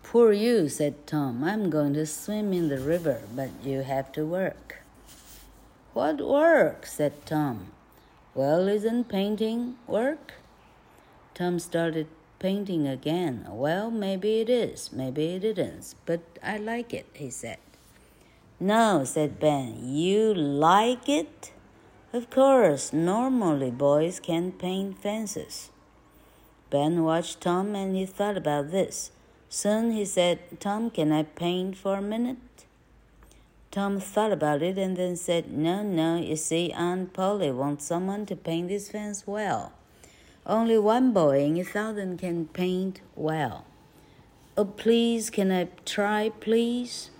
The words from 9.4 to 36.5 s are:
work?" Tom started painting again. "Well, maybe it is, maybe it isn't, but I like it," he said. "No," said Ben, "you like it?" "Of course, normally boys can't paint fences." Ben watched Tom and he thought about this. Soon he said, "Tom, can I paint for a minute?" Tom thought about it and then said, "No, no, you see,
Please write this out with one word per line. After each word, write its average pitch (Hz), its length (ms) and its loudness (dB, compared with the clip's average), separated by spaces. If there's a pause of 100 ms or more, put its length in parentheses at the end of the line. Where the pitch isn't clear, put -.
work?" 262 480 -2 (1000)
Tom 175 240 -2
started 165 480 -2 (320)
painting 190 480 -2
again. 135 640 -4
"Well, 160 400 -2
maybe 208 500 0
it 220 80 -2
is, 233 420 -2
maybe 131 340 -4 (100)
it 185 80 -6
isn't, 180 500 -4 (140)
but 170 140 -2 (200)
I 208 160 -6
like 233 340 -6
it," - 220 -8
he 139 160 -10
said. 117 300 -12 (1000)
"No," 202 440 4
said 147 360 -2
Ben, 131 460 0
"you 190 480 2
like 175 760 4
it?" 294 440 -2 (600)
"Of 240 180 -6
course, 254 600 6
normally 180 800 2
boys 143 500 2
can't 175 380 -2
paint 190 400 -4
fences." - 720 -8 (1000)
Ben 156 320 2
watched 165 380 0
Tom 190 340 0
and 190 200 -2
he 190 120 -2
thought 202 300 -2
about 147 340 -2
this. - 400 -2 (400)
Soon 220 420 0
he 214 120 -2
said, 180 320 2 (220)
"Tom, 220 320 -2
can 156 200 2
I 156 120 2
paint 180 520 -4
for 196 200 -2
a 196 80 -4
minute?" 233 600 -6 (1080)
Tom 196 280 -2
thought 208 320 0
about 151 300 2
it 185 160 -2
and 190 180 -2
then 180 200 -2
said, 170 360 -2
"No, 170 300 0
no, 170 360 0
you 156 180 -2
see, 165 360 -2